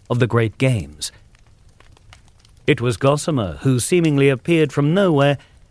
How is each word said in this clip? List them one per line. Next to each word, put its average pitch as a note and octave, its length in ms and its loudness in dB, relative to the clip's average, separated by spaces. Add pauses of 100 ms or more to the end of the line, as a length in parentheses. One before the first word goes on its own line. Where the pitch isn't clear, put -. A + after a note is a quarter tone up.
(100)
of B2 80 0
the A#2+ 80 2
Great A2+ 320 -2
Games. E2+ 540 -4 (1500)
It D3 140 2
was A#2+ 160 -2
Gossamer C3+ 640 -2
who C3 180 0
seemingly D3 500 2
appeared D3+ 440 0
from D3 200 0
nowhere C#3+ 460 2 (320)